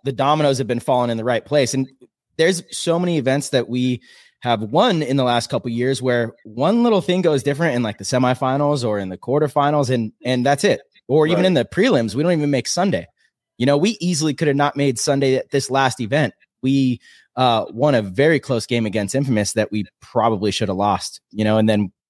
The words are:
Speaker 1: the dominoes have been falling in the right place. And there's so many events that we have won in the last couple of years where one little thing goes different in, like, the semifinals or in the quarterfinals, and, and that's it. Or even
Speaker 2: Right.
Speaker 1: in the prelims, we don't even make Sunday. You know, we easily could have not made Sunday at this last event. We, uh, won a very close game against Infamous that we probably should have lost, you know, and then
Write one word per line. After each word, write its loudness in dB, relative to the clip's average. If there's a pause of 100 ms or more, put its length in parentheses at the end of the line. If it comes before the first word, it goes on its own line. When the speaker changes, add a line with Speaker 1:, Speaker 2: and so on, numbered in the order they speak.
Speaker 1:
the -4
dominoes 2
have -4
been -2
falling 0
in -2
the -6
right -2
place. 0
And -2 (500)
there's 0 (120)
so -2
many 0
events -2
that 0
we -2 (400)
have -2
won 2
in -2
the 0
last 0
couple -4
of -6
years -2
where -2 (120)
one 0
little 2
thing 0
goes 2
different 0
in, 0
like, -4
the -12
semifinals 0
or -2
in -6
the -10
quarterfinals, 0
and, -2 (140)
and 0
that's 2
it. 2 (260)
Or 4
even 2
Speaker 2:
Right. 2
Speaker 1:
in 4
the 2
prelims, 0
we -2
don't 2
even 0
make 0
Sunday. -2 (500)
You 0
know, 4
we 2
easily -2
could -2
have 2
not 2
made 0
Sunday 0
at -4
this -2
last 0
event. -2 (280)
We, 0 (360)
uh, 2
won 0
a 2
very 2
close -4
game -2
against -4
Infamous 0
that -2
we -4 (160)
probably 0
should -4
have -2
lost, -2 (100)
you -4
know, 2
and 4
then 0 (180)